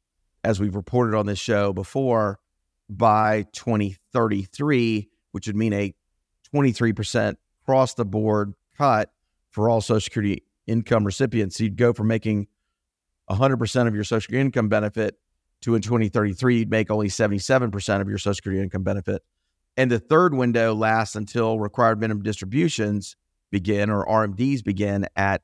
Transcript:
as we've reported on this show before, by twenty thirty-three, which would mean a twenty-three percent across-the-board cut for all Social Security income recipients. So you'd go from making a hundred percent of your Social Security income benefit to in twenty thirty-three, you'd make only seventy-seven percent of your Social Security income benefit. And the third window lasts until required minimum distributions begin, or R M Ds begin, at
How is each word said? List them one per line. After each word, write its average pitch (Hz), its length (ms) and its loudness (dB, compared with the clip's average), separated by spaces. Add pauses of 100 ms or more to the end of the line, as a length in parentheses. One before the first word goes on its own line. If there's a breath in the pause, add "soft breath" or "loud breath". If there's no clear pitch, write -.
(440)
as 107 160 0
we've 101 160 -2
reported 110 420 0
on 104 100 0
this 101 120 -4
show 101 320 0
before, 107 680 0 (500)
by 107 640 2
twenty 104 420 -2 (160)
thirty-three, 113 1000 0 (220)
which - 160 -8
would 104 80 -4
mean 110 180 0
a 101 200 -2 (580)
twenty-three 123 400 2
percent 107 460 -2 (260)
across-the-board 107 880 0 (240)
cut 123 360 2 (380)
for 107 180 0
all 113 100 4
Social 110 220 0
Security - 420 -4 (240)
income 113 380 0
recipients. 110 520 -2
So 113 60 -2
you'd 101 140 -2
go 120 160 4
from 110 140 -2
making 107 400 -2 (840)
a 95 60 -2
hundred 131 220 2
percent 117 300 0
of 107 80 0
your 104 80 -2
Social 113 180 -2
Security 127 240 -2
income 120 220 0
benefit 107 480 0 (460)
to 117 140 0
in 107 60 2
twenty 110 280 0
thirty-three, 113 500 2
you'd 110 120 -2
make 110 180 0
only 107 200 0
seventy-seven 110 600 0
percent 98 320 -2
of 98 60 -4
your 101 100 -4
Social 101 160 -2
Security 95 300 -4
income 98 200 -6
benefit. 98 380 -4 (540)
And 127 160 2
the 117 80 2
third 160 340 2
window 117 400 2
lasts 110 420 0
until 110 440 -2
required 110 400 2
minimum 107 240 -2
distributions 104 920 -2 (360)
begin, 101 380 0
or 104 180 -2
R 110 160 4
M 101 120 -4
Ds 127 260 0
begin, 101 440 0 (100)
at 98 280 0